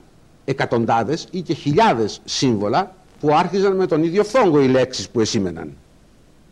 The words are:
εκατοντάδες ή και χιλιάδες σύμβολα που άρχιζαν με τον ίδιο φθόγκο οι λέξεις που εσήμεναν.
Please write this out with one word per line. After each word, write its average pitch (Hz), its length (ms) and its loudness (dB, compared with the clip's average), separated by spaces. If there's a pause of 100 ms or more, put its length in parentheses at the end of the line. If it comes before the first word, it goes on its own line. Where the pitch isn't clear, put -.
(460)
εκατοντάδες 120 840 -2
ή 185 100 -8
και 160 120 -6
χιλιάδες 147 720 0
σύμβολα 123 720 -2 (240)
που 151 160 0
άρχιζαν 190 400 0
με 185 120 0
τον 160 160 0
ίδιο 170 200 0
φθόγκο 175 380 4
οι 131 60 4
λέξεις 127 420 0
που 120 100 -2
εσήμεναν. 85 540 -2 (800)